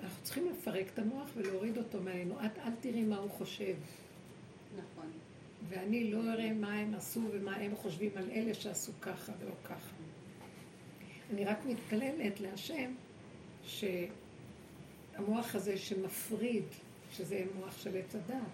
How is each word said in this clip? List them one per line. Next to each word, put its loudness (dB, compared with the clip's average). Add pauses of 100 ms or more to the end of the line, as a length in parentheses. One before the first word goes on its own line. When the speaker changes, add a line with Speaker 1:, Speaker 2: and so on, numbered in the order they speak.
Speaker 1:
אנחנו -6
צריכים 2
לפרק 2
את 2
המוח 2
ולהוריד 2
אותו 0
מעלינו. 0 (120)
את, 0
אל 0
תראי 4
מה 6
הוא 0
חושב. 0 (1000)
Speaker 2:
נכון. -6 (580)
Speaker 1:
ואני 2
לא 4
אראה 4
מה 4
הם 2
עשו -2 (120)
ומה 2
הם 2
חושבים 2
על 0
אלה 4
שעשו 0
ככה -4
ולא -4 (100)
ככה. -8 (1400)
אני 2
רק 6
מתפללת 4
להשם -2 (680)
שהמוח -2
הזה 4
שמפריד, 2 (480)
שזה 0 (120)
מוח -4
של 0
עץ 0
הדעת 0 (120)